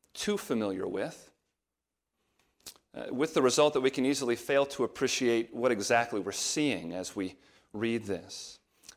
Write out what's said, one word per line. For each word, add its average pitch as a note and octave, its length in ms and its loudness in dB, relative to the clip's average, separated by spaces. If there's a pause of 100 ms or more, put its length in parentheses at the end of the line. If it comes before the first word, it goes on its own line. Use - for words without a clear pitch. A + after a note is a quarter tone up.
(140)
too G#3 240 -2
familiar G2 500 -2
with, G2 420 -6 (1700)
uh, - 160 -8
with D3 200 -2
the E3 80 2
result D3 320 6
that C#3+ 80 0
we C3 80 4
can C3 160 0
easily C3+ 300 0
fail C#3 300 2
to C#3 180 -2
appreciate A#2 720 0
what A#2+ 180 2
exactly A#2 480 2
we're G2 120 -4
seeing F#2+ 640 -2
as F2+ 220 -8
we F#2 200 -6 (380)
read A2+ 320 -2
this. - 540 -8 (380)